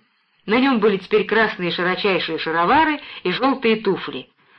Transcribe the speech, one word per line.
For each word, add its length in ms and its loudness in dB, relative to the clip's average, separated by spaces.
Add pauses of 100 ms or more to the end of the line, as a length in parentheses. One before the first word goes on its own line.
(440)
На 140 2
нем 220 2
были 160 4
теперь 280 0
красные 460 0
широчайшие 680 -2
шаровары 600 0 (220)
и 80 -2
желтые 460 2
туфли. 520 -4 (300)